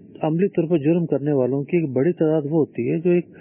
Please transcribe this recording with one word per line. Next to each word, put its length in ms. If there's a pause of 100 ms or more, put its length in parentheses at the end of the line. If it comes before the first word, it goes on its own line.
(220)
عملی 260
طور 200
پر 100
جرم 280
کرنے 260
والوں 320
کی 120
ایک 120
بڑی 240
تعداد 300
وہ 80
ہوتی 400
ہے 80
جو 120
ایک 140 (160)